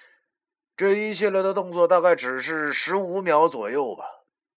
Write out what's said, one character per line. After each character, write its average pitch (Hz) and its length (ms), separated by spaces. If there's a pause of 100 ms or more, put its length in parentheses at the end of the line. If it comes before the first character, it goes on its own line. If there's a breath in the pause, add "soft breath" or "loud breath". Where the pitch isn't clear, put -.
(760 soft breath)
这 196 180
一 214 180
系 196 200
列 190 100
的 190 140
动 185 160
作 175 160
大 180 120
概 170 160
只 127 240
是 151 320
十 160 260
五 185 220
秒 165 280
左 113 240
右 127 240
吧。 - 100 (520)